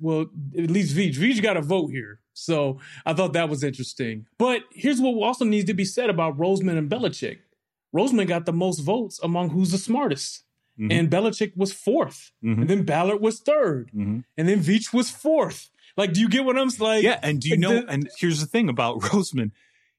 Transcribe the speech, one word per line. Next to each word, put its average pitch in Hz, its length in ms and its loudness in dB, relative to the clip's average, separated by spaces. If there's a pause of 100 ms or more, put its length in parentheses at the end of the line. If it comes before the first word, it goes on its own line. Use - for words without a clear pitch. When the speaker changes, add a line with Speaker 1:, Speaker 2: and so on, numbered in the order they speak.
Speaker 1:
well, 160 240 0 (320)
at 170 120 0
least 165 260 0
Veach, 170 200 0
Veach 214 260 2
got 208 140 2
a 165 60 0
vote 165 300 0
here. 107 280 -12 (140)
So 143 460 -2 (260)
I 160 80 0
thought 165 200 0
that 170 140 0
was 147 160 -4
interesting. 123 640 -6 (120)
But 240 260 0 (100)
here's 240 260 0
what 254 160 2 (100)
also 226 200 0
needs 208 200 2
to 214 80 0
be 185 120 0
said 240 240 0
about 165 280 0
Roseman 185 400 0
and 151 120 -2
Belichick. 196 480 -4 (580)
Roseman 214 320 2
got 170 180 -2
the 175 80 -2
most 175 260 0
votes 196 440 -2
among 170 280 -2
who's 180 200 2
the 190 60 0
smartest. 220 680 -2 (340)
Speaker 2:
Mm-hmm. 107 140 -2
Speaker 1:
And 165 180 4
Belichick 208 460 0
was 190 160 -2
fourth. - 600 -2 (120)
Speaker 2:
Mm-hmm. 113 180 0
Speaker 1:
And 156 80 2
then 190 140 2
Ballard 180 380 2
was 220 180 0
third. 196 560 0
Speaker 2:
Mm-hmm. 104 240 -2 (160)
Speaker 1:
And 160 140 2
then 202 120 4
Veach 190 320 2
was 240 180 2
fourth. 285 580 0 (260)
Like, 196 160 0
do 170 80 2
you 226 80 4
get 247 160 2
what 254 140 2
I'm 269 100 2
s-, 240 120 -4
like? 220 240 2
Speaker 2:
Yeah, - 200 2
and 147 160 0
do 127 100 -4
you - 60 2
Speaker 1:
Like - 60 4
Speaker 2:
know, 233 200 4
Speaker 1:
the 240 80 -12
Speaker 2:
and 143 280 -2
here's 165 240 0
the 151 60 -4
thing 226 200 2
about 120 320 -2
<laughs> 95 40 -4
Roseman. 131 480 0 (480)